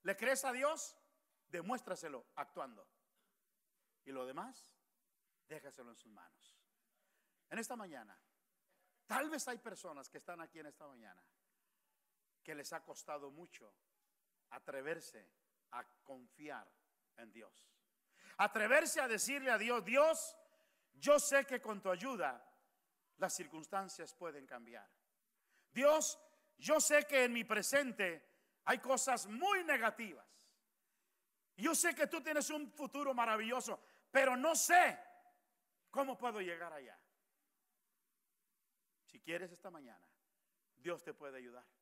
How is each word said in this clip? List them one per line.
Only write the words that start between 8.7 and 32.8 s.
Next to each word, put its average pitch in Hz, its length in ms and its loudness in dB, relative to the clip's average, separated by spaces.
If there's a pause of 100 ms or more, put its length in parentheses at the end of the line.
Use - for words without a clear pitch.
tal 277 240 -4
vez 294 180 -6
hay 240 100 -8
personas 165 500 -14
que 147 100 -18
están 170 220 -14
aquí 160 180 -16
en 156 80 -16
esta 147 200 -20
mañana 107 380 -20 (1160)
que 156 120 -14
les 147 180 -12
ha 165 120 -10
costado 147 460 -12
mucho 143 440 -20 (760)
atreverse 135 800 -8 (440)
a 123 120 -8 (180)
confiar 131 680 -14 (460)
en 113 160 -20
Dios. - 400 -20 (680)
Atreverse 233 640 4
a 262 80 0
decirle 262 420 0
a 220 80 6
Dios, 226 260 0
"Dios, 294 520 4 (580)
yo 294 240 6
sé 277 260 4
que 262 160 -4
con 208 200 -8
tu 190 100 -2
ayuda 175 540 -2 (720)
las 175 180 -2
circunstancias 160 800 -8
pueden 143 320 -10
cambiar. 117 420 -14 (840)
Dios, 294 460 4 (380)
yo 285 240 4
sé 294 240 4
que 277 200 4
en 240 80 2
mi 233 120 -2
presente 208 800 0 (400)
hay 208 140 2
cosas 247 480 0
muy 349 380 0
negativas. 226 640 0 (1300)
Yo 294 180 0
sé 339 200 2
que 311 120 2
tú 330 160 -6
tienes 302 280 0
un 294 220 -6
futuro 277 400 -4